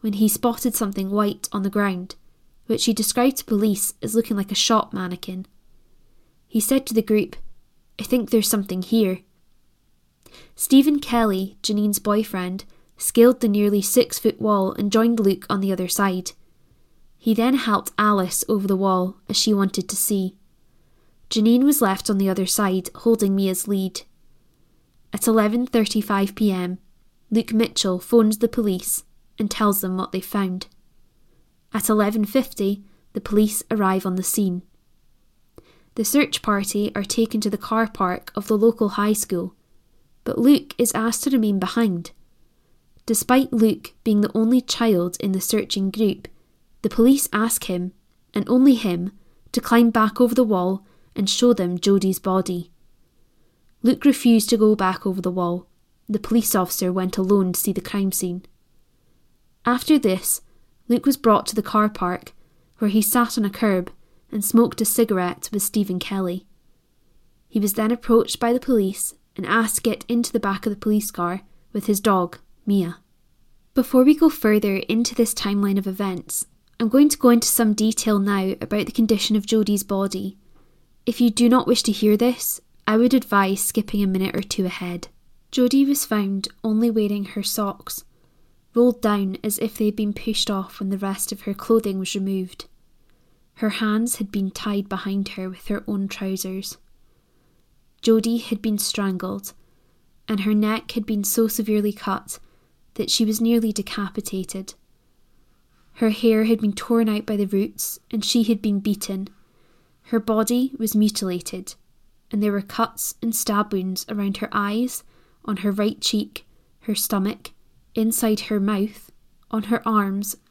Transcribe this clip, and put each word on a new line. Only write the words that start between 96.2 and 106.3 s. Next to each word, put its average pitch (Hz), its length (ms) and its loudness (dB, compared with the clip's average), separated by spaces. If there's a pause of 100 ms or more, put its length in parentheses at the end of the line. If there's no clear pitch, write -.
Jodie 226 420 2
had 208 180 -6
been 214 160 -2
strangled, 196 760 -6 (720)
and 208 120 -2
her 214 140 0
neck 214 380 -2
had 220 140 -4
been 208 180 -4
so 226 240 0
severely 208 440 -2
cut - 460 -8 (560)
that 196 160 -6
she - 140 2
was 214 160 -2
nearly 226 320 2
decapitated. 196 1040 -8 (1200)
Her 226 160 0
hair 220 340 2